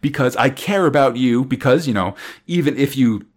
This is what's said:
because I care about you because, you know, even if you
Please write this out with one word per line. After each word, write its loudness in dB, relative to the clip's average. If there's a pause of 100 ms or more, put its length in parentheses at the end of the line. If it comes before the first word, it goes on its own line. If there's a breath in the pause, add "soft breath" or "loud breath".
because 0
I 2
care -2
about 2
you 2
because, 0
you -2
know, -2 (320 loud breath)
even 0
if -2
you 2 (120)